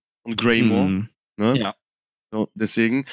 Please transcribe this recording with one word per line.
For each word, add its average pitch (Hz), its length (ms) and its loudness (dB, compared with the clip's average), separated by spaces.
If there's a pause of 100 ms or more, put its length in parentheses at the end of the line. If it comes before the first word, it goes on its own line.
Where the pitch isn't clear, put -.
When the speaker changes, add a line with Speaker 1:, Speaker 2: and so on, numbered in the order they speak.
(240)
Speaker 1:
und 117 120 -8
Greymore, 110 540 2
Speaker 2:
Mhm. 98 180 -2 (300)
Speaker 1:
ne? 120 200 2
Speaker 2:
Ja. 104 160 -4 (600)
Speaker 1:
So, 110 200 -2
deswegen. 113 580 -2